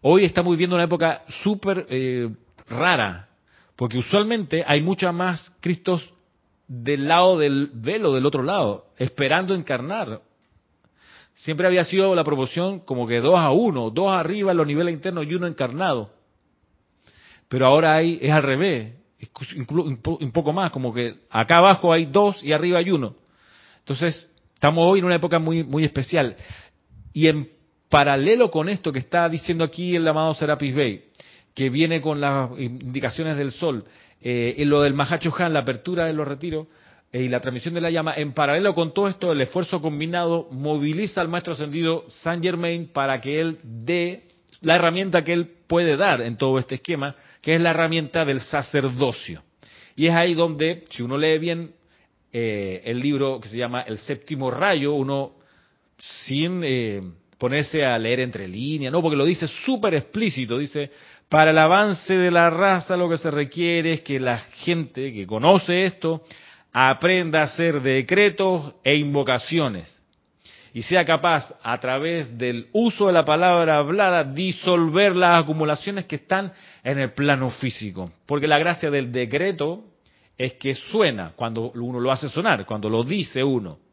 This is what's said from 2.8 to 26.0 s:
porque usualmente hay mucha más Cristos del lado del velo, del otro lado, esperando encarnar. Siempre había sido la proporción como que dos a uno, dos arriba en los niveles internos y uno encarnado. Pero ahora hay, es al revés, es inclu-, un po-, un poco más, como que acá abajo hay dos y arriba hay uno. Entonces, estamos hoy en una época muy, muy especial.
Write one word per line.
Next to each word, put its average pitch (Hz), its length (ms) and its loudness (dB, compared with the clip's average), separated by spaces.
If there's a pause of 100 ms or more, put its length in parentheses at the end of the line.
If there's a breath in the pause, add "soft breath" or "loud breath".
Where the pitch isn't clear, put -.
porque 120 240 -2
usualmente 202 680 0
hay 147 140 2
mucha 180 300 0
más 175 500 -4
Cristos 175 520 -2 (560)
del 139 400 -2
lado 175 300 6
del 143 340 0
velo, 143 420 -2
del 131 100 0
otro 135 180 0
lado, 139 440 -2 (120)
esperando 165 560 -2
encarnar. 143 680 -6 (1120 soft breath)
Siempre 156 320 -2
había 180 180 4
sido 190 300 2
la 165 100 2
proporción 160 560 -2
como 123 260 -4
que 120 140 0
dos 131 180 6
a 156 120 4
uno, 143 400 2
dos 190 220 0
arriba 190 400 0
en 175 40 2
los 156 100 4
niveles 165 280 0
internos 165 340 -6
y 165 60 -4
uno 180 120 -2
encarnado. 135 640 -4 (1400 soft breath)
Pero 131 180 2
ahora 156 280 6
hay, 160 280 2
es 139 100 2
al 151 100 6
revés, 135 520 0 (240)
es 110 100 -20 (280)
inclu-, 151 280 -2
un 135 140 -4
po-, 160 220 -4
un 131 120 -6
poco 151 200 0
más, 180 180 -2
como 127 240 -6
que 120 200 -4 (160)
acá 113 280 4
abajo 180 340 6
hay 165 140 2
dos 196 360 2
y 143 100 -2
arriba 175 260 2
hay 175 120 0
uno. 139 260 -2 (640 soft breath)
Entonces, 151 480 -4 (260)
estamos 160 320 2
hoy 190 140 6
en 180 40 -2
una 180 120 2
época 165 220 0
muy, 165 260 0
muy 139 200 -2
especial. 139 520 -2 (760 loud breath)